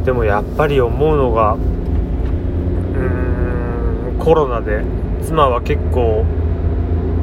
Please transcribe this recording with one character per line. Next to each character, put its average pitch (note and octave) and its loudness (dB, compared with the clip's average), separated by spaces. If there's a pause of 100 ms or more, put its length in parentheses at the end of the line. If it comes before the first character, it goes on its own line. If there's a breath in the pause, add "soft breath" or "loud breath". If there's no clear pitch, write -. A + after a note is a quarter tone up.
で E3+ 2
も A#2 0
や G#2 2
っ - -4 (120)
ぱ D3+ 2
り C#3+ 2
思 C3+ 2
う - 2
の B2+ 2
が、 A2 2
う - -2 (1400)
ー F3 -2
ん、 - -2
コ D#3+ 4
ロ D3+ 2
ナ A#2 -2
で、 G#2+ -2 (400)
妻 D3+ 2
は A#2+ 2
結 - -2 (120)
構、 A2+ 2 (1000)